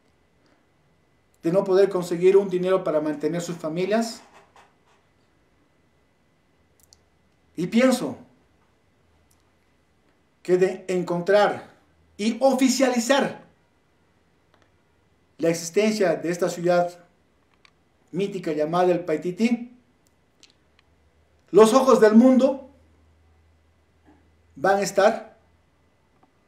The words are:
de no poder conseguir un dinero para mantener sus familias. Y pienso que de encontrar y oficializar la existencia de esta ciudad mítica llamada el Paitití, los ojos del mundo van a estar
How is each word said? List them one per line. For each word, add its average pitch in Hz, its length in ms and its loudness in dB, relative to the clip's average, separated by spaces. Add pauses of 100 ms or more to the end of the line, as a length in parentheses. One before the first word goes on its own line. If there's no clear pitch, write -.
(1400)
de 165 100 -4
no 196 120 2
poder 190 240 2
conseguir 180 480 0
un 202 140 2
dinero 180 320 -2
para 156 180 -2
mantener 151 400 -6
sus 170 160 -10
familias. 185 640 -6 (3250)
Y 180 120 -6
pienso 233 500 0 (2250)
que 180 160 0
de 185 300 -2
encontrar 180 840 -2 (460)
y 220 240 -4
oficializar 262 1040 0 (1900)
la 165 100 -2
existencia 190 680 -2
de 156 140 -6
esta 175 200 -4
ciudad 175 480 -2 (1120)
mítica 175 420 -6
llamada 170 400 0
el 170 80 -4
Paitití, 180 760 -4 (1700)
los 220 220 6
ojos 262 280 4
del 214 140 6
mundo 254 560 4 (1900)
van 185 220 0
a - 40 -4
estar - 560 -2 (1080)